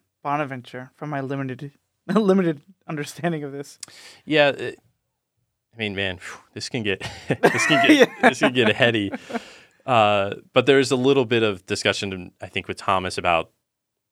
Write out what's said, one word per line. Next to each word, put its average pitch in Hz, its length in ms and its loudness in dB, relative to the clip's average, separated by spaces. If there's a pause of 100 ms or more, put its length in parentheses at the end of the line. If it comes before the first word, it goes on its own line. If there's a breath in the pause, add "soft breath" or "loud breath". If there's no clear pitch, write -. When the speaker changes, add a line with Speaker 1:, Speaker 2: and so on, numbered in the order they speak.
(240)
Speaker 1:
Bonaventure 135 720 -8
from 147 140 -12
my 143 120 -6
limited, 135 500 -8 (200)
<laughs> - 160 -20
limited 185 540 2 (260)
understanding 151 560 -8
of 139 80 -12
this. 143 280 -14 (460 loud breath)
Speaker 2:
Yeah, 147 240 4
it, - 300 -8 (960)
I 113 40 -20
mean, 104 180 -4
man, 95 220 -4
phew, - 220 -18 (140)
this - 160 -10
can 120 140 -6
get, 98 160 0
<laughs> - 280 -12
this - 380 0
can 679 220 2
get, 311 100 8
Speaker 1:
<laughs> - 240 2
Yeah. - 80 6
Speaker 2:
this - 100 -4
can 285 140 2
get 113 220 2
heady. 113 360 2 (760 loud breath)
Uh, 104 500 2 (180)
but 123 120 4
there 139 140 6
is 131 120 2
a 135 40 0
little 131 300 2
bit 113 180 0
of 101 220 -2
discussion, 98 680 -4 (100)
I 98 60 -14
think, - 200 -8
with 95 100 -8
Thomas 92 400 -2
about 85 340 0 (600)